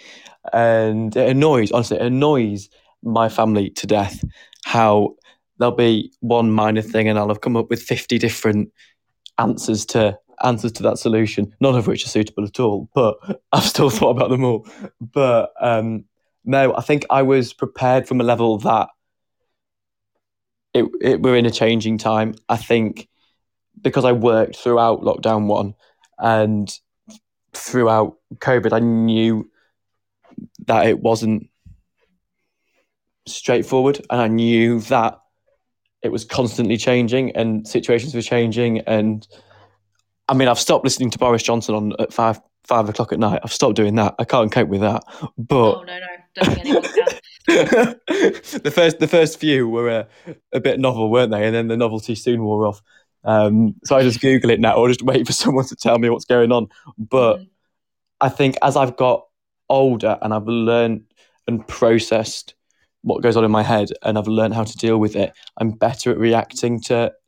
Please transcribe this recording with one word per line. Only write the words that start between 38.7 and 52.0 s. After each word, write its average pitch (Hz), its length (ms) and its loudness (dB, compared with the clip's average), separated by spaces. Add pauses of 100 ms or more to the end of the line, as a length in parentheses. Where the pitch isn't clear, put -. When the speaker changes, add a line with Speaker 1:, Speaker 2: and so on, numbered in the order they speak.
Speaker 1:
And 107 460 -2 (1000)
I 139 60 0
mean, 131 140 2
I've 117 100 2
stopped - 260 0
listening 127 260 -2
to - 80 -10
Boris 120 260 2
Johnson 117 320 -2
on 104 240 -4
at - 120 -4
five, 113 280 -2 (240)
five 113 240 0
o'clock 110 240 -4
at - 80 -4
night. 107 240 0
I've - 80 -10
stopped 117 240 0
doing 104 200 2
that. 104 220 0
I 123 60 -2
can't 113 260 0
cope 113 180 0
with 98 120 -2
that. 107 240 -2 (340)
But 117 380 2
Speaker 2:
Oh, 90 80 -12
no, 180 160 -14
no. 185 60 -14 (280)
Don't - 200 0
think - 60 -6
anyone - 220 0
can. - 240 0 (420)
Speaker 1:
<laughs> 247 520 2 (600)
The 143 120 -4
first, 170 240 2
the - 100 0
first 160 300 2
few 135 300 0
were 117 220 -2
a, 110 180 -4 (440)
a 127 80 -2
bit 131 200 0
novel, 113 300 0
weren't 120 220 2
they? 104 120 -2
And 110 100 0
then 113 140 -2
the 117 80 -2
novelty 113 380 -4